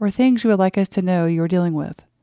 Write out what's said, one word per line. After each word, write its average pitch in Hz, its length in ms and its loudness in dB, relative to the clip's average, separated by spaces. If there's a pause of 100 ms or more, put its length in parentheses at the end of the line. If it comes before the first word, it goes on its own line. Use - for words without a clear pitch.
or 208 100 -2
things 247 320 2
you 233 60 0
would 202 100 4
like 190 200 0
us 190 100 0
to 190 140 -4
know 180 240 0
you 165 160 0
are 165 60 -2
dealing 175 260 0
with. - 320 -8 (160)